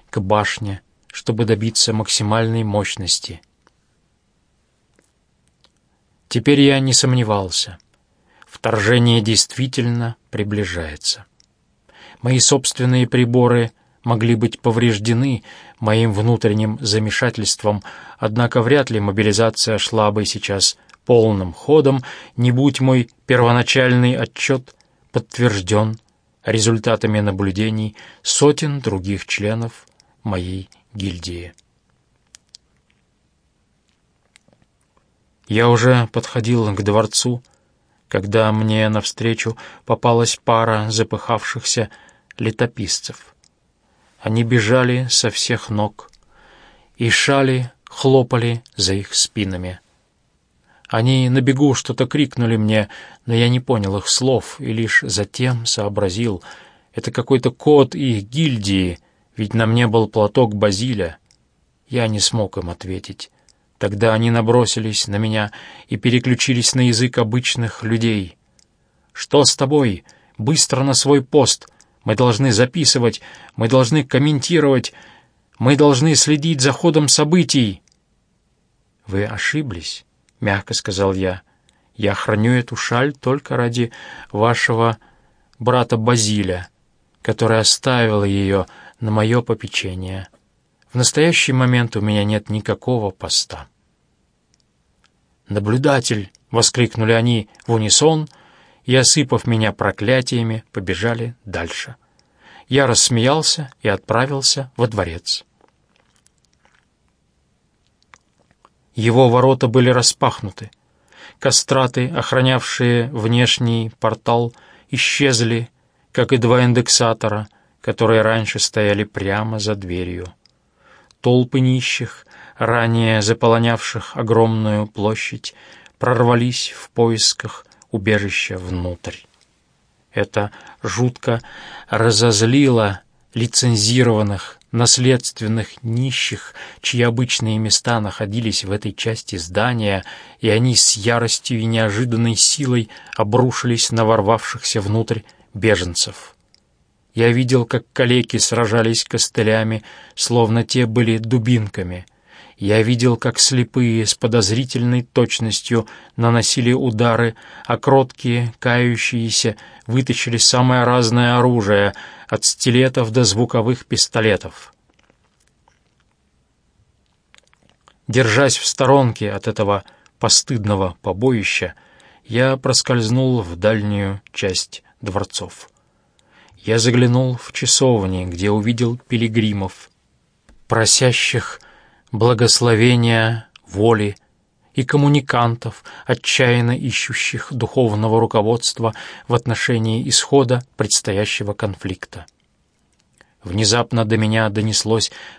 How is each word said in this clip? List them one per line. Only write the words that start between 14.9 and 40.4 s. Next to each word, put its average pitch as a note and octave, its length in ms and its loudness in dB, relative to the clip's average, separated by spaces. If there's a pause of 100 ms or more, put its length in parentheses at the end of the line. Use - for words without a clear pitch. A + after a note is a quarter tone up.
моим A2 340 2
внутренним G#2+ 680 0
замешательством, G#2+ 1000 -2 (340)
однако A#2 440 0
вряд C3 280 2
ли A2 100 -2
мобилизация G#2+ 760 0
шла G#2+ 340 0
бы G#2 140 -2
сейчас - 520 -4 (280)
полным G#2+ 480 2
ходом, C#3 500 2 (340)
не B2 140 2
будь C3+ 280 2
мой C3 300 2 (160)
первоначальный B2 880 2
отчёт C3 600 -4 (360)
подтверждён A2 880 -2 (460)
результатами A2 760 0
наблюдений G#2 760 -4 (260)
сотен D3 580 0
других G2 460 -4
членов A2+ 600 -6 (380)
моей F#2 460 -6 (240)
гильдии. F2 600 -10 (4000)
Я A2+ 220 2
уже A#2+ 380 4
подходил A2+ 640 -2
к G2+ 80 -6
дворцу, G#2+ 600 0 (640)
когда G#2+ 440 0
мне A2 380 0
навстречу A2 680 -4 (280)
попалась A#2 580 0